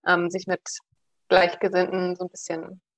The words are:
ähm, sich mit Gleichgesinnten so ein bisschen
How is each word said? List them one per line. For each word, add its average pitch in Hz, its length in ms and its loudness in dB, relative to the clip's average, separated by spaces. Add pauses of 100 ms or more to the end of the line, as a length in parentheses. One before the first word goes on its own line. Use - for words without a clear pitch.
ähm, 175 240 2
sich 190 160 -6
mit 185 160 -4 (640)
Gleichgesinnten 180 880 2
so 180 80 -8
ein 180 60 -8
bisschen 170 500 -10 (180)